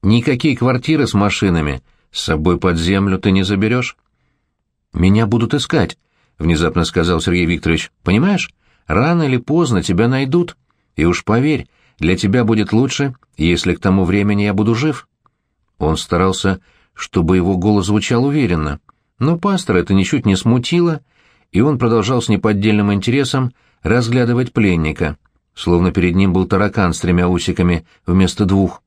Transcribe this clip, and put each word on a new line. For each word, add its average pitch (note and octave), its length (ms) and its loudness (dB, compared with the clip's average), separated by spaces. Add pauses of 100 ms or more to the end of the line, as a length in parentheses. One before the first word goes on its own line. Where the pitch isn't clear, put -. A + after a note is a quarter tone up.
Никакие B2 560 0
квартиры C3 480 0
с - 80 -4
машинами F2 680 0 (280)
с - 100 -10
собой E2 360 0
под F2 200 0
землю F#2+ 420 0
ты G#2 100 0
не F#2+ 140 2
заберёшь". G#2+ 520 -2 (960)
"Меня G2+ 360 2
будут A#2 260 0
искать", G#2+ 460 -2 (400)
внезапно E2 460 0
сказал E2+ 360 -2
Сергей F2 240 0
Викторович. E2 460 -2 (120)
"Понимаешь, E3+ 460 0 (380)
рано D#3 360 0
или C3 140 0
поздно B2+ 460 0
тебя F#2+ 240 0
найдут. C3+ 500 -2 (380)
И D#2 100 0
уж F2 180 0
поверь, B2+ 440 -2 (320)
для E2+ 160 0
тебя A2 300 0
будет G#2+ 280 0
лучше, C3+ 400 0 (240)
если E2+ 380 0
к - 40 -16
тому F#2+ 260 2
времени G2+ 380 0
я G#2 100 -2
буду G#2 200 0
жив". C3+ 340 -4 (680)
Он D2+ 200 -2
старался, F#2 640 -2 (340)
чтобы F2+ 420 -2
его F#2 220 0
голос G2 280 0
звучал G#2+ 400 0
уверенно, F2 540 -2 (400)
но D#3+ 180 0
пастора F3 420 0
это F2 140 -2
ничуть G2 320 0
не G2+ 100 2
смутило, D#3 640 0 (500)
и F#2 100 0
он C#3+ 160 2
продолжал A#2 440 0
с - 80 -6
неподдельным G#2 640 2
интересом B2+ 600 -2 (300)
разглядывать A#2+ 680 0
пленника, D#2+ 680 0 (360)
словно F2 380 2
перед F2 240 0
ним F#2+ 180 2
был F#2 140 0
таракан G2+ 460 0
с - 60 -8
тремя F2+ 300 0
усиками F2 560 -2 (200)
вместо F#2 400 2
двух. F#2+ 420 0